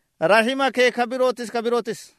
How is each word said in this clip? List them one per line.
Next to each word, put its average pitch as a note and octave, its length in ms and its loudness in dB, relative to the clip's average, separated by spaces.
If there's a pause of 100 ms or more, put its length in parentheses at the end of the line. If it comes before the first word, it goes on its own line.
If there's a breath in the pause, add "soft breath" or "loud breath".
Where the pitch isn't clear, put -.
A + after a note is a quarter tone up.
(220)
rahima A3+ 500 2
kee B3 200 2
ka A#3+ 160 -2
birootis, B3 440 -2
ka A#3 100 -4
birootis A3+ 400 -4 (180)